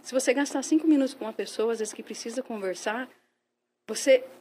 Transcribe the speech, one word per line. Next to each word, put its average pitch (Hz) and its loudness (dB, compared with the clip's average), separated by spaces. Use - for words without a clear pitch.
Se - -10
você 254 2
gastar 277 0
cinco 320 2
minutos 269 4
com - -12
uma 220 -6
pessoa, 220 -2
às 220 -2
vezes, 214 -6
que 220 -14
precisa 233 -8
conversar, 214 -6
você - 4